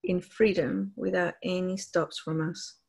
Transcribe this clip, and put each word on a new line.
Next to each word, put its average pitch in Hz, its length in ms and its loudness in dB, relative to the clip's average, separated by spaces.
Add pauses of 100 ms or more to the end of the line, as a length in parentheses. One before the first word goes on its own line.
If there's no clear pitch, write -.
in 180 140 2
freedom 196 760 2
without 180 360 0 (120)
any 185 320 -2
stops 165 420 -2
from 160 300 -2
us - 260 -10 (140)